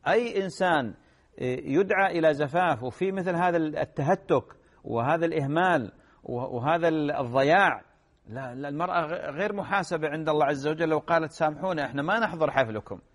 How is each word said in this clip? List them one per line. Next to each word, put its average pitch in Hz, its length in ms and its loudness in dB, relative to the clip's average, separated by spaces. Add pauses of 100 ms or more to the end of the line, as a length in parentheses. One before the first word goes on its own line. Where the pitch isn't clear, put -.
أي 202 360 2
إنسان، 165 500 0 (440)
إيه، 127 400 -2
يدعى 190 400 2
إلى 160 160 4
زفاف 147 480 0
وفي 175 300 -4
مثل 185 220 -2
هذا 175 220 2
التهتك 151 880 0 (400)
وهذا 139 420 0
الإهمال 160 680 0 (320)
و-، 123 320 -8
وهذا 165 320 2
ال-، 156 220 0
الضياع، 135 720 2 (460)
لا، 123 260 -12
لا، 139 140 -10
المرأة 165 380 -2
غ-، 156 240 -6
غير 190 220 -2
محاسبة 185 560 -2
عند 156 200 -4
الله 151 180 4
عز 143 200 -2
وجل. 156 220 0
لو 156 100 2
قالت: 160 340 0
"سامحونا، 156 520 -2
إحنا 135 180 -6
ما 190 160 0
نحضر 170 320 0
حفلكم 110 480 -2 (160)